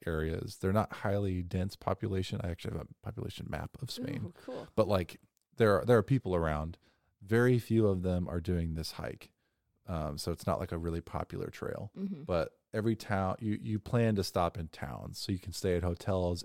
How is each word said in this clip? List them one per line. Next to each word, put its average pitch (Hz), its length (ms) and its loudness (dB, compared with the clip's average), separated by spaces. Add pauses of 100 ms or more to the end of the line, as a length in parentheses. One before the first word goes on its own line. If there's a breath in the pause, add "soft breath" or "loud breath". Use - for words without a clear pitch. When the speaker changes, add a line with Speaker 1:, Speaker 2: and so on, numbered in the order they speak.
Speaker 1:
areas. 80 540 -2
They're 95 120 2
not 104 200 2
highly 101 500 0
dense 92 340 -2
population. 98 680 -2
I 87 80 -4
actually 87 280 -6
have - 100 -8
a - 180 -20
population - 420 -8
map 78 220 -6 (120)
of 127 80 -8
Spain. 262 360 -6
Speaker 2:
Ooh, 175 80 -14 (100)
cool. - 300 -10
Speaker 1:
But, 107 140 4
like, 92 320 0 (380)
there 104 220 8
are, 62 40 -2
there 120 140 8
are 104 40 6
people 110 320 2
around. 80 420 0 (480 soft breath)
Very 120 340 6
few 110 280 4
of 95 160 2
them 90 260 2
are 85 120 -2
doing 82 340 0
this 80 180 -6
hike. - 380 -10 (560)
Um, 78 320 -4
so 87 140 -2
it's - 140 -6
not, - 120 2
like, 87 140 -4
a 85 60 -2
really 82 220 -2
popular - 480 -6
trail. - 500 -6
Speaker 2:
Mm-hmm. 190 260 -8
Speaker 1:
But - 260 0 (240)
every 110 220 2
town, 95 440 0
you, 107 220 -2
you 107 160 -2
plan 113 380 2
to 98 80 2
stop 85 340 0
in 80 100 -6
towns. 58 500 -8
So - 140 -4
you 90 60 0
can 90 140 -10
stay 92 240 2
at 82 60 2
hotels, 87 640 0